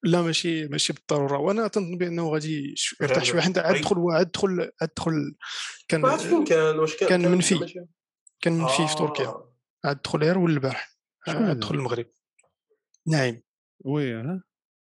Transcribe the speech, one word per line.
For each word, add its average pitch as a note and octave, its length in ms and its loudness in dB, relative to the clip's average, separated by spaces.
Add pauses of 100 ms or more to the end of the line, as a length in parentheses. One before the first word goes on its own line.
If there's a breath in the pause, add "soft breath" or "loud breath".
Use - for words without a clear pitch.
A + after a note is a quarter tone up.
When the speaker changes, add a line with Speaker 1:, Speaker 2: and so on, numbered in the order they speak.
Speaker 1:
لا، F3 200 4
ماشي، D#3+ 460 -2
ماشي D3+ 240 -2
بالضرورة. C#3+ 460 -2
وأنا G3+ 300 0
تنظن F3+ 300 -4
بأنه E3+ 300 -2
غادي D3+ 440 -4
يش-، - 280 -6
Speaker 2:
غير C3+ 100 0
Speaker 1:
يرتاح - 140 2
شوية، F3+ 160 2
حيت F3+ 180 2
عاد E3+ 160 2
Speaker 2:
غير D3+ 80 0
Speaker 1:
دخل، F#3+ 160 2
وعاد E3+ 320 2
دخل، F3+ 400 -2 (100)
عاد E3 160 -4
دخل، D3+ 380 -2 (540 loud breath)
كان، D#3+ 120 2
Speaker 2:
ما B3+ 80 4
عرفت D4+ 180 0
فين D#4+ 180 2
كان، D#3 340 4
واش D#3 180 0
كان، F#3+ 120 2
Speaker 1:
كان F3+ 140 4
Speaker 2:
كان E3+ 80 4
Speaker 1:
منفي. F3+ 240 4
Speaker 2:
ماشي؟ E3+ 260 -4 (600)
Speaker 1:
كان E3 120 0
منفي E3 340 0
في C#3+ 60 -2
Speaker 2:
آه. - 40 -4
Speaker 1:
تركيا. C#3 380 -2 (500)
عاد C#3 180 -2
دخل - 160 -4
غير D#3+ 200 2
ولد E3+ 160 4
البارح. C3 460 -4 (260)
Speaker 3:
شكون D#3+ 160 -2
Speaker 1:
عاد G3+ 80 4
Speaker 3:
هذا؟ C3 100 0
Speaker 1:
دخل A2 140 -4
المغرب. A#2+ 320 -4 (1000)
نعيم. C3 340 0 (420)
Speaker 3:
وي، C#3 300 -2
ها؟ D#3 280 -6 (500)